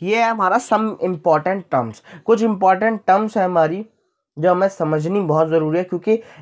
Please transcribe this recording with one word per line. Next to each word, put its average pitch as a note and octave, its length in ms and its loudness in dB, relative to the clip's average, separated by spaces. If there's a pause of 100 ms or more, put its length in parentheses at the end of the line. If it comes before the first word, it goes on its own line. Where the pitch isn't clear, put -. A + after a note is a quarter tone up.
ये G3+ 140 -2
है A#3 140 2
हमारा G3+ 280 0
some A3 280 0 (160)
important F3 600 0 (100)
terms। A#2 280 -4 (260)
कुछ A3 160 2
इंपॉर्टेंट G3+ 640 0
टर्म्स G#3 300 0
है G3 80 2
हमारी F3+ 400 0 (520)
जो D#3+ 140 2
हमें F#3 180 2
समझनी E3 520 -2
बहुत D#3+ 280 0
ज़रूरी D#3 300 0
है, F3+ 60 -2
क्योंकि F#3 340 -2 (240)